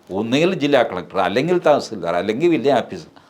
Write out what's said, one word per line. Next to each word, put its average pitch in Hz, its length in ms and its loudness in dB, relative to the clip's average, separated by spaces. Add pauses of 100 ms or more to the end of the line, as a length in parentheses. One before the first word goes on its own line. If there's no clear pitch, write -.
(140)
ഒന്നുകിൽ 127 420 0
ജില്ലാ 139 280 4
കളക്ടർ, 90 360 -6
അല്ലെങ്കിൽ 127 380 0
തഹസിൽദാർ, 110 580 0
അല്ലെങ്കിൽ 107 340 0
വില്ലേജ് 156 280 2
ഓഫീസർ 95 300 -6 (220)